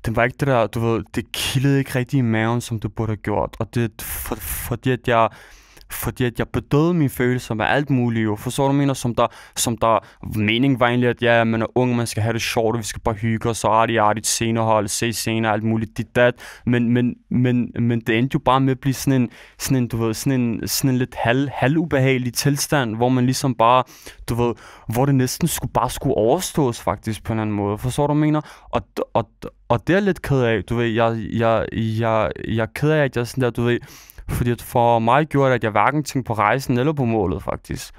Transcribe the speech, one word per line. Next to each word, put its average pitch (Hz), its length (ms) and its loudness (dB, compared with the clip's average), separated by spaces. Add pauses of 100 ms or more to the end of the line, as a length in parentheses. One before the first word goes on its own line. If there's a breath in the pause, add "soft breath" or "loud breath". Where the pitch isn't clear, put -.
den 110 100 -2
var 120 80 2
ikke 127 160 -2
det 139 80 0
der, 117 180 4
du 117 140 -6
ved, 113 240 0 (100)
det - 180 -6
kildede 139 460 0
ikke 135 200 -2
rigtig 127 200 -2
i 131 40 2
maven, 113 380 0
som 113 200 -6
det 110 140 -8
burde 110 160 -4
have 107 60 -2
gjort. 98 420 -2
Og - 160 -8
det, 117 160 0 (120)
for, - 380 -8
fordi - 500 -4
at 127 180 -2
jeg, 113 200 4 (640 loud breath)
fordi - 320 -4
at 120 140 -2
jeg 113 100 -4
bedøvede 151 460 0
mine 151 160 2
følelser 123 440 -2
med 107 100 -2
alt 143 260 0
muligt, 120 340 2
jo. 104 120 0
Forstår 131 280 -4
du, 135 40 2
hvad 139 80 2
jeg 143 60 2
mener? 135 120 0
Som 120 200 -4
der, 120 120 2 (300 loud breath)
som 117 220 -2
der, 113 200 4 (400 loud breath)
meningen 117 420 2
var 127 60 6
egentlig, 123 220 2
at 117 140 -2
ja, 117 220 4
man 110 180 0
er 107 120 -2
ung, 123 220 2
man 117 100 -2
skal 110 160 -4
have 113 100 0
det 113 100 -2
sjovt, 113 320 0
og 120 40 -2
vi 107 80 -6
skal - 160 -10
bare 117 120 0
hygge 113 340 -2
os, 113 160 -4
og 110 180 4
artigt, 113 180 2
artigt, 107 260 2
scenehold, 110 640 0
se 117 240 -2
scener, 113 380 -2
alt 107 140 -2
muligt, 110 340 -2
dit - 180 -6
dat. 123 180 4 (320 loud breath)
Men, 120 260 2
men, 123 220 2 (160)
men, 123 400 2 (100)
men 117 200 0
det 113 180 0
endte 131 160 0
jo 156 40 0
bare 131 220 2
med 135 120 2
at 131 80 -4
blive 131 140 0
sådan 135 280 2
en, 117 60 0 (300 loud breath)
sådan - 180 -2
en, 120 120 0
du 120 80 -6
ved, 113 180 0
sådan 131 260 -2
en, 117 280 -2
sådan - 220 0
en 127 80 0
lidt 123 160 -2
halv-, 127 380 0
halvubehagelig 135 840 0
tilstand, 143 600 -2
hvor 123 120 0
man 127 160 2
ligesom 127 300 0
bare, 123 280 4 (460 loud breath)
du 120 60 -2
ved, 117 200 0 (340 loud breath)
hvor 123 180 0
det 139 80 2
næsten 127 340 0
skulle, - 240 -6
bare 110 180 0
skulle - 240 -2
overstås, 131 680 0
faktisk, 101 440 -4
på 113 80 -4
en 110 60 -2
eller 110 40 -2
anden 107 140 -2
måde. 101 220 -2
Forstår 135 280 -2
du, 147 80 0
hvad 151 120 2
jeg 151 60 2
mener? 151 80 0 (300 loud breath)
Og, 117 120 -2 (320)
og, 110 140 -2 (400)
og 120 180 0
det 151 60 2
er 185 40 6
jeg 208 80 2
lidt 190 180 -2
ked 135 200 2
af, 113 260 2
du 117 80 -2
ved, 120 100 0
jeg, 113 460 0
jeg, 113 400 2
jeg, 110 580 0 (180)
jeg 110 140 -2
er 113 120 -6
ked 147 160 0
af, 151 140 2
at 131 120 -4
jeg 120 100 -2
sådan 131 180 -4
der, 120 60 2
du 120 120 -4
ved, 120 160 2 (500 loud breath)
fordi 120 220 0
at 117 120 -2
for 117 360 2
mig 123 280 2
gjorde 135 240 2
det, 127 40 4
at 120 100 -2
jeg 107 60 0
hverken 123 340 2
tænkte 127 240 -4
på 117 60 -4
rejsen 120 440 2
eller 143 140 0
på 143 120 0
målet, 104 380 0
faktisk. - 560 -8